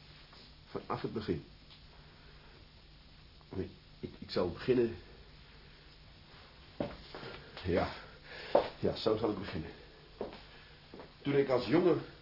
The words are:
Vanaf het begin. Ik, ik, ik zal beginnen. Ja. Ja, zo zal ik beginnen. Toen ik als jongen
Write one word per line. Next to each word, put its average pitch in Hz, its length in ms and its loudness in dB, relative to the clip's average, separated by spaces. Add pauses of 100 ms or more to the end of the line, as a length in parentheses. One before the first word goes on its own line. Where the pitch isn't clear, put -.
(680)
Vanaf - 360 -4
het 98 100 -2
begin. 101 320 -2 (2000)
Ik, - 220 -4 (300)
ik, - 180 -8
ik - 120 -12
zal 90 200 2
beginnen. 120 460 4 (2750)
Ja. 85 240 4 (880)
Ja, 90 160 2
zo 110 220 2
zal 107 140 2
ik 98 80 0
beginnen. 95 320 -6 (1500)
Toen 143 120 2
ik 139 140 6
als 117 180 4
jongen 160 360 6 (200)